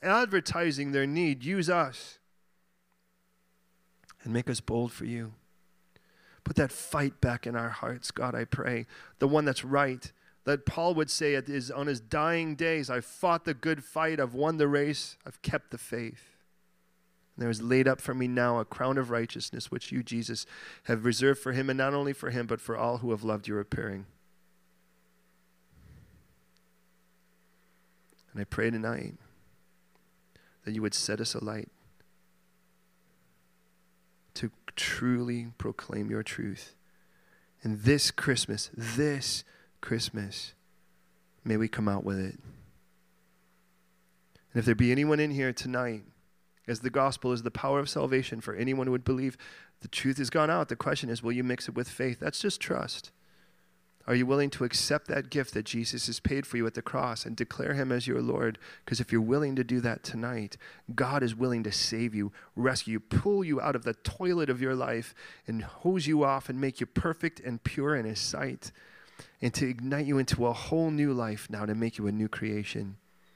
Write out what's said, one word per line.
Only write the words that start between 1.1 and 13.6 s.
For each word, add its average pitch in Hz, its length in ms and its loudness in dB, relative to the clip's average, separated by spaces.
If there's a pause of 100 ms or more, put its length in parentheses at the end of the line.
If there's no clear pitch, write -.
Use 175 240 0
us 165 500 0 (2000)
and 110 100 -6
make 120 180 0
us 117 100 -2
bold 117 320 -2
for - 120 -10
you. 113 300 -6 (1120)
Put - 120 -2
that 139 160 4
fight - 480 -2
back 120 260 0
in 117 100 -2
our 117 120 0
hearts, 120 420 -6
God, 123 240 -2
I 117 100 -2
pray. 117 420 -2 (320)
The 139 100 4
one 151 160 4
that's 135 200 0
right, 131 460 0 (340)
that 143 200 2
Paul 170 300 2
would 156 160 2
say 147 240 2
at 131 120 0
his, 135 240 -4
on 139 180 -4
his 131 120 0
dying 156 540 0
days, 156 340 0
"I 127 120 0
fought 170 440 0
the 151 100 0
good 151 300 0